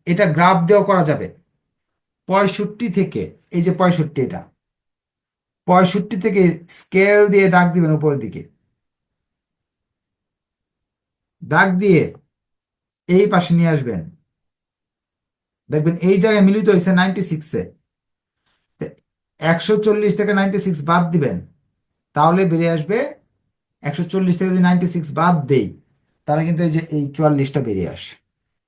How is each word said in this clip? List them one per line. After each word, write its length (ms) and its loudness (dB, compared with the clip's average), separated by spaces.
এটা 200 0
গ্রাফ 400 2
দিয়েও 180 4
করা 200 0
যাবে। 300 -4
পঁয়ষট্টি 640 -2
থেকে, 480 -4
এই 120 -2
যে 120 0
পঁয়ষট্টি, 480 0
এটা 280 -8
পঁয়ষট্টি 540 0
থেকে 480 0
স্কেল 600 2
দিয়ে 200 4
দাগ 240 2
দিবেন 180 0
উপরের 280 0
দিকে, 300 -12
দাগ 340 2
দিয়ে 360 2
এই 220 4
পাশে 240 0
নিয়ে 140 2
আসবেন। 420 -4
দেখবেন 260 0
এই 240 2
জায়গায় 240 4
মিলিত 240 2
হয়েছে 240 4
নাইনটি 300 0
সিক্সে। 500 -6
একশো 440 0
চল্লিশ 340 0
থেকে 180 -2
নাইনটি 240 0
সিক্স 260 -2
বাদ 260 0
দিবেন, 360 -2
তাহলে 320 2
বেরিয়ে 260 0
আসবে, 440 -4
একশো 220 -6
চল্লিশ 340 -2
থেকে 120 -2
যদি 120 2
নাইনটি 260 2
সিক্স 240 -6
বাদ 340 0
দেই, 340 -2
তাহলে 200 -2
কিন্তু 180 -2
এই 80 0
যে 100 -2
এই 220 -4
চুয়াল্লিশটা 480 0
বেরিয়ে 280 -4
আসে। 280 -16